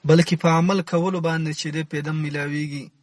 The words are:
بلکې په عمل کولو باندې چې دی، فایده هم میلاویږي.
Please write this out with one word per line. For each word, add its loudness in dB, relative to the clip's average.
بلکې 6
په 2
عمل 2
کولو 0
باندې -2
چې -6
دی، -4
فایده -6
هم -2
میلاویږي. -6